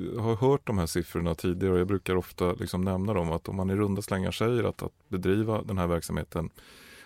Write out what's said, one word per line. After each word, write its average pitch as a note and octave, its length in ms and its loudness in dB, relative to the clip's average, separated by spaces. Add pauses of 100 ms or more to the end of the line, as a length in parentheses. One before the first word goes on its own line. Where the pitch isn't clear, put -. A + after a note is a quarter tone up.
(200)
har A2+ 160 2
hört C3 320 2
de A2+ 100 0
här E2+ 80 2
siffrorna E2+ 500 -2
tidigare F#2 380 0
och F2+ 60 6
jag F#2 80 2
brukar F#2+ 280 0
ofta F2+ 380 0
liksom F2+ 280 -2
nämna F#2+ 320 0
dem, E2+ 180 0
att E2+ 180 -4
om G2 60 -4
man F#2+ 140 0
i G2 60 2
runda G2+ 260 2
slängar F#2 300 -2
säger A2+ 320 0
att, G2 200 -2
att - 260 -12
bedriva G#2 520 2
den G#2 160 -4
här F2+ 100 2
verksamheten E2 640 -2 (560)